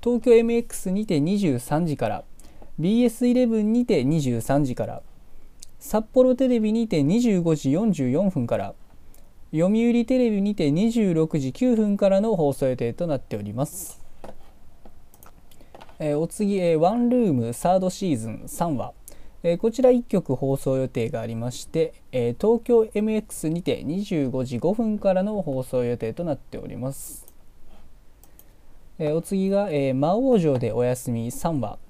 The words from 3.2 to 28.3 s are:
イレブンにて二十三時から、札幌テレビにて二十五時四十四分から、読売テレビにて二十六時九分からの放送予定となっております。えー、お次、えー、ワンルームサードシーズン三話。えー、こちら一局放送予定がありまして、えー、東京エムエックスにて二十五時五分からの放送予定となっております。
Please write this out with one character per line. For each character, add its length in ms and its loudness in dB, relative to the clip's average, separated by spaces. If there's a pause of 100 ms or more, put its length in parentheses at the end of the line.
イ 60 4
レ 140 4
ブ 160 0
ン 100 2
に 140 2
て 180 2
二 160 2
十 200 0
三 220 2
時 120 -2
か 100 -4
ら、 160 -12 (760)
札 340 -2
幌 220 6
テ 120 0
レ 120 2
ビ 120 0
に 160 0
て 140 2
二 180 4
十 220 4
五 140 2
時 160 -2
四 200 2
十 200 0
四 180 2
分 160 -2
か 120 -2
ら、 180 -6 (760)
読 220 2
売 320 4
テ 140 2
レ 100 4
ビ 140 0
に 100 0
て 160 0
二 220 2
十 240 2
六 240 2
時 120 -2
九 240 2
分 220 2
か 120 4
ら 120 4
の 140 0
放 180 2
送 140 0
予 80 0
定 180 -2
と 140 -4
な 100 0
っ 20 -2
て 160 -10
お 60 -4
り 120 -8
ま 120 -2
す。 400 -12 (1900)
え 160 -2
ー、 60 0
お 80 -2
次、 320 -2
え 160 4
ー、 40 4
ワ 120 6
ン 180 2
ル 200 4
ー 40 4
ム 200 0
サ 240 2
ー 20 4
ド 100 0
シ 240 -2
ー 40 0
ズ 120 -6
ン 160 -10
三 320 -2
話。 160 -6 (520)
え 100 2
ー、 20 -6
こ 140 0
ち 100 -4
ら 100 8
一 120 4
局 340 0
放 180 0
送 220 0
予 100 0
定 220 -4
が 100 -6
あ 60 -8
り 100 -6
ま 160 -6
し 140 -12
て、 280 -2 (200)
え 160 0
ー、 100 -4
東 240 2
京 300 4
エ 80 0
ム 100 0
エ 60 0
ッ 60 -2
ク 100 -16
ス 160 -4
に 120 -2
て 220 -2
二 200 -4
十 260 -2
五 160 -2
時 120 -6
五 160 0
分 240 -2
か 160 2
ら 80 2
の 200 -4
放 220 -4
送 200 -2
予 140 -2
定 160 -6
と 100 -8
な 120 -2
っ 20 -14
て 200 -16
お 80 -12
り 120 -12
ま 160 -6
す。 340 -16 (1700)